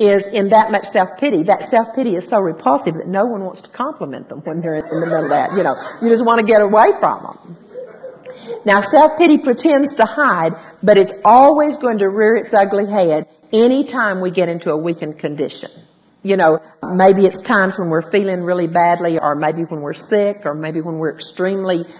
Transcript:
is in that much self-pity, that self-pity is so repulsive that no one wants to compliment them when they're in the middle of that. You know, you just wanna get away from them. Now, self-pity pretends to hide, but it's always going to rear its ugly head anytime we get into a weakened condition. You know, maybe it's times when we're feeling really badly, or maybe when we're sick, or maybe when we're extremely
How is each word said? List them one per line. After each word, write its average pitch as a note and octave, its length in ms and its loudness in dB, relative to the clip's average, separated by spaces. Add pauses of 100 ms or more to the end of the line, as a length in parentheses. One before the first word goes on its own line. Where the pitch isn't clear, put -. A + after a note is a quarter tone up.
is G3+ 280 2
in G3 200 -2
that A3 240 4
much G3+ 180 -4
self-pity, F#3+ 540 -2
that F#3+ 240 -2
self-pity A3+ 480 -2
is F3+ 100 -8
so A3 140 0
repulsive F3 540 -2
that D#3+ 120 -10
no G3 200 -2
one G#3 180 -6
wants - 180 -14
to - 80 -20
compliment F#3 580 -10
them C3+ 160 -16
when E3 180 -8
they're D#3+ 140 -4
in D#3 120 -8
the D#3+ 180 -6
middle D#3+ 180 -2
of C#3+ 40 -4
that. C#3+ 240 -2
You F#3 120 -2
know, C#3 120 -2 (240)
you A3+ 80 0
just A#3 160 4
wanna A#3 180 4
get G#3 200 4
away G#3+ 260 4 (100)
from D3 240 -2
them. - 340 -18 (1080)
Now, G3+ 160 4
self-pity D4+ 580 4
pretends C#4 580 0
to A3 100 2
hide, F3+ 480 0 (280)
but G3+ 140 4
it's F#3+ 160 4 (120)
always C#4+ 520 6
going A#3 220 -2
to G3 100 0
rear G#3+ 280 2
its A#3 180 -4
ugly G3+ 320 0
head F3 400 0 (260)
anytime A#3+ 680 0
we F#3 100 -4
get F3 180 0
into E3+ 220 -6
a D3+ 60 0
weakened E3 420 -6
condition. D3 520 -8 (520)
You G3 140 0
know, D#3+ 220 2 (240)
maybe F#3+ 440 4
it's - 140 -4
times F#3+ 380 -2
when F3 120 -6
we're D#3+ 200 -4
feeling G3 320 -2
really F3 240 -2
badly, E3+ 540 0
or D3 160 -2
maybe D#3 260 -4
when D#3 180 -8
we're D3 140 -8
sick, G#3 500 -2
or D3 80 -4
maybe D#3 280 -8
when D#3+ 180 -8
we're D#3 160 -4
extremely F#3 720 -4 (140)